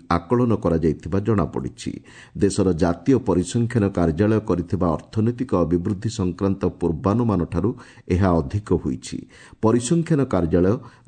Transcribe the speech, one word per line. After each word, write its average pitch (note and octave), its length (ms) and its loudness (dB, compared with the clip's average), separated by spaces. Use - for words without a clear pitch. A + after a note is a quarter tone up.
ଆକଳନ A#2 460 0
କରାଯାଇଥିବା E2 640 0
ଜଣାପଡ଼ିଛି। G2 720 -4
ଦେଶର G2 320 2
ଜାତୀୟ F2 480 2
ପରିସଂଖ୍ୟାନ G2 720 0
କାର୍ଯ୍ୟାଳୟ F#2+ 560 2
କରିଥିବା F2+ 400 -2
ଅର୍ଥନୈତିକ A2+ 600 -2
ଅଭିବୃଦ୍ଧି F2+ 500 0
ସଂକ୍ରାନ୍ତ G2 520 -2
ପୂର୍ବାନୁମାନଠାରୁ F2 920 0
ଏହା F#2 240 2
ଅଧିକ E2 360 0
ହୋଇଛି। - 380 -6
ପରିସଂଖ୍ୟାନ C#3+ 640 2
କାର୍ଯ୍ୟାଳୟ F2+ 520 2